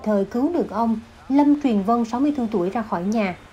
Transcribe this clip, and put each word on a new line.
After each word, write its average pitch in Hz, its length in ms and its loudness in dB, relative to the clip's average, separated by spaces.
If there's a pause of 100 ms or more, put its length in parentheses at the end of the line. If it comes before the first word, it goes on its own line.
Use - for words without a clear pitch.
thời 202 220 2
cứu 262 280 -2
được - 180 -2
ông 220 300 -2 (280)
Lâm 285 340 4
Truyền 208 200 2
Vân, 233 220 2
sáu 240 160 -4
mươi 285 160 2
tư 240 140 -2
tuổi, 185 200 0
ra 226 120 -4
khỏi 180 200 -6
nhà. 202 340 -2 (160)